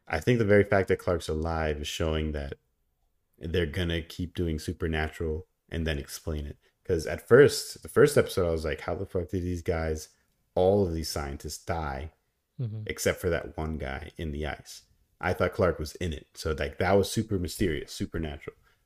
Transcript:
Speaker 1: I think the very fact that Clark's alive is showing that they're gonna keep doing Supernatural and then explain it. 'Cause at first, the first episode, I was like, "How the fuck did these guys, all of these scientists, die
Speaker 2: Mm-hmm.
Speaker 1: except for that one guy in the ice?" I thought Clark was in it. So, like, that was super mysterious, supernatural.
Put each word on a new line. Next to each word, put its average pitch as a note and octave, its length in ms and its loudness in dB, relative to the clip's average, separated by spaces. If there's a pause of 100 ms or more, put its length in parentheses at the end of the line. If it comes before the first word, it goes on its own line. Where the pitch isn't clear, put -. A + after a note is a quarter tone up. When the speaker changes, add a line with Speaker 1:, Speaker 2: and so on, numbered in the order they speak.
Speaker 1:
I - 120 -2
think B2 200 4
the A2 60 4
very G2+ 180 8
fact G2 260 4
that F#2 100 2
Clark's F2 280 -2
alive D#2+ 540 0
is D2+ 60 -6
showing D#2 440 -2
that C#2+ 240 -6 (840)
they're E2+ 280 -2
gonna E2+ 360 -2
keep E2+ 320 -8
doing E2 260 -2
Supernatural D#2 880 -4 (220)
and E2 160 -2
then D#2 120 0
explain D2 480 -8
it. D2 120 -12 (260)
'Cause E2 240 -2
at - 200 -6
first, - 540 6
the - 80 -14
first - 280 6
episode, F#2+ 300 2
I E2+ 40 0
was D#2+ 140 -2
like, D2 160 -4
"How F2 140 -4
the F#2+ 100 -6
fuck F2+ 240 -4
did F2+ 140 -2
these F2 200 -4
guys, D#2+ 460 -2 (440)
all F#2+ 340 4
of E2 60 -4
these E2 160 -4
scientists, D2 540 -8
die D#2 480 -6 (480)
Speaker 2:
Mm-hmm. A2 260 -8
Speaker 1:
except - 340 -2
for F#2+ 100 0
that D#2 280 -2
one D#2 200 -4
guy C#2 400 -8
in D#2+ 140 -6
the D2 140 -6
ice?" - 380 -10 (360)
I F2+ 140 0
thought F2+ 200 0
Clark F2 260 2
was D#2 160 -8
in F2 180 -4
it. - 220 -10
So, - 180 -4
like, C#2+ 240 -4
that F#2+ 160 4
was G2 180 4
super G#2 280 -2
mysterious, E2+ 520 -4
supernatural. D#2 640 -8 (300)